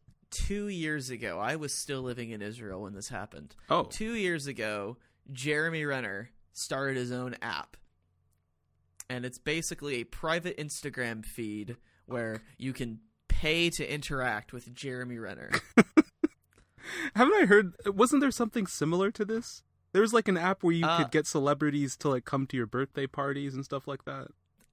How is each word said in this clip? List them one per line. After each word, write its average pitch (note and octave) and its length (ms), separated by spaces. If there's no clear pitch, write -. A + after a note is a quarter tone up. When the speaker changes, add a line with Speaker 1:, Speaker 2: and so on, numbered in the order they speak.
Speaker 1:
two G#3 380
years D#3 420
ago, A2 280
I A#2+ 180
was D3+ 220
still C#3 220
living B2 300
in G#2+ 100
Israel G#2 420
when G2+ 120
this G2 160
happened. F2 440
Speaker 2:
Oh. D#3 160
Speaker 1:
Two A3 300
years F3 320
ago, G#2+ 500
Jeremy D3+ 540
Renner A#2 460
started C3+ 420
his B2 160
own B2 300
app. F2 340
And B2 160
it's B2 120
basically D3+ 580
a A#2 80
private E3+ 520
Instagram B2+ 680
feed G#2+ 540
where A2+ 340
you C3 160
can A#2 280
pay E3 420
to - 240
interact B2+ 600
with A#2+ 200
Jeremy B2 440
Renner. F#2+ 320
Speaker 2:
<laughs> - 1400
Haven't C4 200
I G4 100
heard, G3+ 300
wasn't A#3+ 360
there C#4 80
something A3+ 360
similar F3 460
to G#3 140
this? A3+ 360
There F#3 80
was, A3 140
like, A3+ 140
an F#3 100
app F#3 240
where E3+ 100
you E3 140
Speaker 1:
Uh, E3+ 160
Speaker 2:
could - 80
get D#3 160
celebrities C#3+ 720
to, - 100
like, B2+ 160
come C3+ 220
to C3+ 100
your A#2+ 80
birthday C3+ 420
parties C#3 480
and C3+ 120
stuff C#3 200
like C#3 200
that. C#3 220